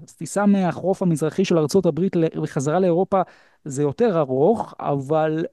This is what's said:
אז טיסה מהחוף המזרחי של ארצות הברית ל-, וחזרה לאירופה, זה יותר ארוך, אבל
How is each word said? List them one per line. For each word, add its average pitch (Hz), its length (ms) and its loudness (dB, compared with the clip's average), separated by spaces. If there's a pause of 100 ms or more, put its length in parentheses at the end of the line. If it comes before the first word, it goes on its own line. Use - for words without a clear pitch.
אז - 60 -20
טיסה 196 320 -4
מהחוף 190 560 0
המזרחי 160 420 0
של 175 140 2
ארצות 160 280 2
הברית 170 300 0
ל-, 165 260 0
וחזרה 151 380 -2
לאירופה, 185 420 2 (420)
זה 143 180 -6
יותר 165 360 0
ארוך, 147 600 0
אבל 156 720 -2